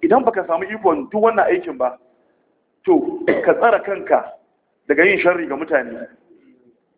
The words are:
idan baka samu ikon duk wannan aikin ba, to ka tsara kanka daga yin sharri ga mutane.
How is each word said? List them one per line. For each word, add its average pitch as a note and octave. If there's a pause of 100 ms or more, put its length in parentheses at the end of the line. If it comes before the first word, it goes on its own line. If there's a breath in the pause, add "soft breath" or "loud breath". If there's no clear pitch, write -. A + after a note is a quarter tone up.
idan A#3+
baka A3
samu E3+
ikon F#3+
duk G#3+
wannan G#3+
aikin F3
ba, B2+ (840)
to D3+ (240)
ka E3+
tsara A3
kanka E3 (560)
daga D3
yin F#3+
sharri F3
ga C3+
mutane. C3+ (880)